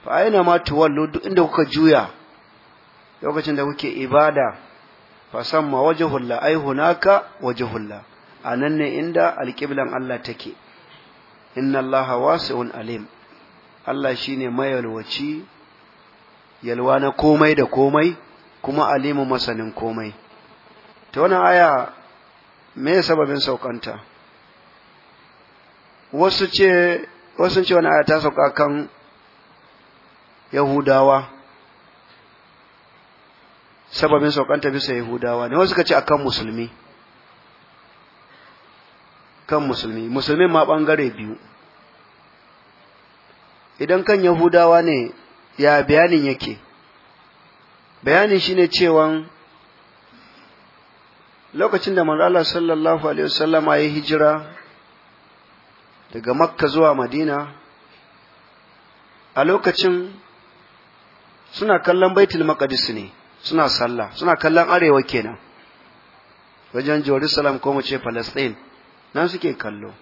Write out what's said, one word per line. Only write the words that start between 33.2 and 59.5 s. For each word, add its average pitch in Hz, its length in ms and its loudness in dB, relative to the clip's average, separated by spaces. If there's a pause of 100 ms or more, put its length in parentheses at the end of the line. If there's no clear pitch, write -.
Sababin 147 400 2
saukanta 139 380 -2
bisa 135 240 -6
Yahudawa 120 560 -4
ne. 131 80 -6
Wasu 190 160 2
suka 175 100 0
ce 156 120 0
akan 143 280 0
musulmi. 117 460 -6 (2750)
Kan 147 160 0
musulmi. 113 440 -6
Musulmin 151 420 0
ma 156 140 4
ɓangare 151 440 0
biyu. 107 280 -12 (2500)
Idan 180 240 0
kan 202 200 2
Yahudawa 170 580 6
ne, 135 300 0 (460)
ya 147 260 4
bayanin 151 420 4
yake? 123 340 -6 (1400)
Bayanin 190 360 2
shi 185 160 -2
ne 175 120 4
cewan 156 580 2 (2250)
lokacin 190 420 -2
da 175 80 2
Manzo 156 200 0
Allah 180 220 4
sallallahu 160 640 0
alaihi 151 160 -2
wasallama 156 520 2
ya 151 120 0
hijira 151 560 0 (1700)
daga 113 200 -4
Makka 156 340 0
zuwa 151 280 4
Madina, 143 520 -4 (1900)
a 135 80 2
lokacin 185 680 0 (1400)